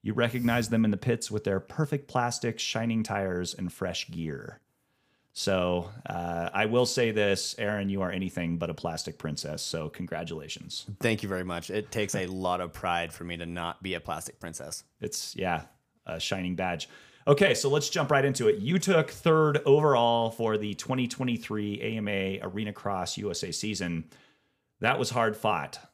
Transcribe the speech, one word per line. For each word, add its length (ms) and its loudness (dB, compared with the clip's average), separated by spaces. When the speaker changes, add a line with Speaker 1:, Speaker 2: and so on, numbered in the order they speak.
Speaker 1:
You 100 -2
recognize 560 2
them 160 4
in 60 4
the 60 0
pits 340 -2
with 120 -2
their 160 2
perfect 480 -2
plastic, 520 -2
shining 420 0
tires, 540 -2
and 180 -6
fresh 380 -6
gear. 480 -8
So, 560 2
uh, 480 -4
I 140 2
will 180 4
say 240 2
this, 480 2
Aaron, 320 -2
you 140 0
are 80 -2
anything 460 -2
but 120 -2
a 40 -4
plastic 440 -6
princess, 460 -6
so 260 -4
congratulations. 960 -8
Speaker 2:
Thank 240 2
you 40 -4
very 160 -2
much. 280 -6
It 200 -2
takes 220 -2
a 140 -2
lot 340 0
of 100 -6
pride 400 -2
for 120 -14
me 140 -6
to 100 -8
not 340 -6
be 140 -4
a 40 -4
plastic 400 -8
princess. 440 -12
Speaker 1:
It's, 340 -6
yeah, 280 0
a 140 -8
shining 360 -2
badge. 320 -2
Okay, 280 6
so 140 0
let's 200 2
jump 220 0
right 120 6
into 240 4
it. 120 6
You 180 2
took 320 4
third 560 4
overall 640 6
for 300 0
the 160 -4
twenty 320 -2
twenty-three 760 -2
A 160 -2
M 100 -2
A 360 0
Arena 280 -4
Cross 460 -4
U 140 -4
S 100 -4
A 100 -6
season. 540 -4
That 180 4
was 100 0
hard 260 2
fought. 440 0